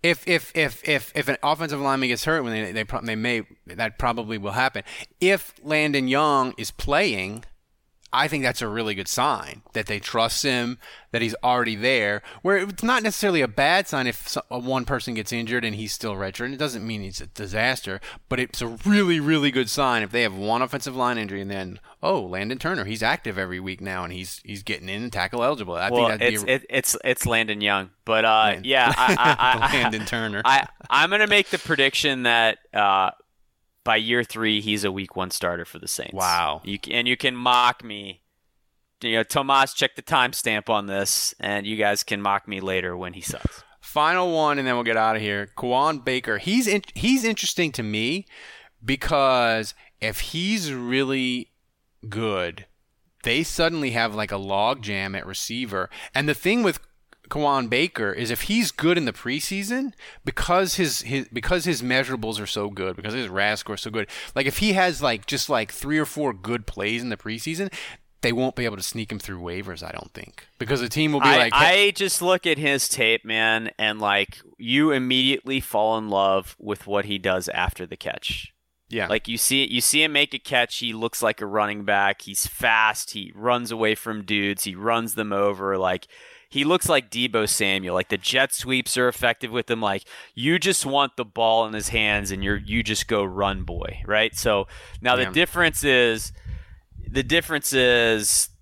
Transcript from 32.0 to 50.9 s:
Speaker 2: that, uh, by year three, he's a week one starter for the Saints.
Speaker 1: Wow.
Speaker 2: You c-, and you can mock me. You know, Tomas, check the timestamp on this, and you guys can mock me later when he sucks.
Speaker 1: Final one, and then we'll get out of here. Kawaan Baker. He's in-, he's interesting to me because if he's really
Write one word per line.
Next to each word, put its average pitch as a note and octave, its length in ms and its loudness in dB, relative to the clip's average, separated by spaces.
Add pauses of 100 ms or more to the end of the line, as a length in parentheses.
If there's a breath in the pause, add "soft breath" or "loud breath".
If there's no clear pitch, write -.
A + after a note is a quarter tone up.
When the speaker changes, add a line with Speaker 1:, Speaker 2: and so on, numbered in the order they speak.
Speaker 2:
that, A#2 360 4 (140)
uh, G2 380 2 (720)
by A2+ 120 2
year A#2 260 2
three, A2 380 -2
he's G#2 240 -2
a G2+ 80 0
week F#2+ 240 -8
one F#2 160 -4
starter F2 320 -4
for - 160 -16
the - 80 -12
Saints. - 260 -8
Speaker 1:
Wow. F2 520 0
Speaker 2:
You G2+ 180 -8
c-, - 100 -10
and A#2+ 140 0
you B2 80 0
can B2+ 220 -2
mock B2 480 2
me. G2+ 360 -14 (800)
You A#2 120 0
know, A2+ 100 4
Tomas, C#3 500 2
check - 220 -2
the - 60 -14
timestamp A#2+ 680 0
on G#2 200 0
this, G2 520 -2
and G2+ 260 -2
you G#2+ 120 -6
guys G#2 260 2
can G2+ 180 -4
mock G2+ 280 0
me G2 100 -6
later F#2 380 -4
when F2+ 160 -8
he F#2 80 -14
sucks. - 420 -8 (160 soft breath)
Speaker 1:
Final E3+ 560 2
one, D3 240 2
and C3+ 80 -2
then B2 80 0
we'll A#2+ 80 -2
get A2+ 140 2
out A2 180 2
of A2 60 -2
here. G2+ 260 -2 (100)
Kawaan C3 460 0
Baker. B2 340 -2
He's A3 300 2
in-, G3+ 140 2 (140)
he's B3 280 2
interesting F#3 480 0
to - 100 -8
me A2+ 440 -2 (580 loud breath)
because B2+ 880 2 (280 soft breath)
if A2 180 -2
he's F3+ 540 -2
really B2+ 800 0 (580)